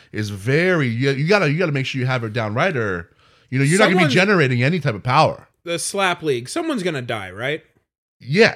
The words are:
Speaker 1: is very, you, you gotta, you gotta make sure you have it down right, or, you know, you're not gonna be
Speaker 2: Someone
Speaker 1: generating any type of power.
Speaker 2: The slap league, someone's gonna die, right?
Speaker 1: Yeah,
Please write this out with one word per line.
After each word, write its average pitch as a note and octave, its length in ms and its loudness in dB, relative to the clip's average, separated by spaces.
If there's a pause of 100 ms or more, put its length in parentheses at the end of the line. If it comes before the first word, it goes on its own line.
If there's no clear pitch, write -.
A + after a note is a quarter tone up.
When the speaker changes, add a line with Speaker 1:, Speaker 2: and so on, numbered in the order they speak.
(120)
Speaker 1:
is G#2+ 180 -4
very, C#3 580 0
you, A#2+ 240 0
you C#3 160 -2
gotta, F#3+ 240 2
you D3+ 60 0
gotta F3 140 0
make C3+ 160 -2
sure C3 120 -6
you B2 80 -2
have B2+ 160 -2
it A2 80 -6
down G#2+ 220 -4
right, D#3 240 -2
or, F#2+ 320 -4 (400)
you B2+ 80 -4
know, C#3 80 2
you're E3+ 140 2
not G#3+ 60 6
gonna F#3 100 2
be F#3 60 4
Speaker 2:
Someone D3+ 100 4
Speaker 1:
generating D#3 520 2
any E3 160 2
type C#3 160 -2
of F#2+ 80 -10
power. B2+ 440 2 (160)
Speaker 2:
The E3+ 160 -4
slap F#3 420 -2
league, B2 260 -2
someone's D#4 360 -4
gonna D#3+ 180 -4
die, A2 300 -8
right? C3 320 -6 (580)
Speaker 1:
Yeah, D#3+ 340 4